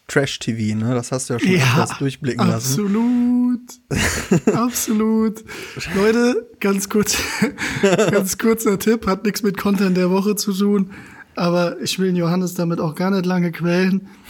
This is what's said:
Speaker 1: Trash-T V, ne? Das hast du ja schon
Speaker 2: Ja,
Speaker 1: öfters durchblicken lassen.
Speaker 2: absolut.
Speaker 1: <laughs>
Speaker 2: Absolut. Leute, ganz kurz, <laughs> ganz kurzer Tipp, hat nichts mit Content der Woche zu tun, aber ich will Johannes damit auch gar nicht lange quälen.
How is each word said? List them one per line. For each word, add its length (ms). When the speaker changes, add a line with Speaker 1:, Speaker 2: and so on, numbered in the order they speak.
Speaker 1:
Trash-T 480
V, 220
ne? 160
Das 180
hast 180
du 40
ja 60
schon 120
Speaker 2:
Ja, 300
Speaker 1:
öfters 160
durchblicken 500
lassen. 340
Speaker 2:
absolut. 800
Speaker 1:
<laughs> 680
Speaker 2:
Absolut. 880
Leute, 520
ganz 300
kurz, 280
<laughs> 240
ganz 260
kurzer 420
Tipp, 280
hat 180
nichts 180
mit 140
Content 400
der 140
Woche 240
zu 180
tun, 380
aber 460
ich 180
will 160
Johannes 380
damit 260
auch 160
gar 160
nicht 140
lange 260
quälen. 560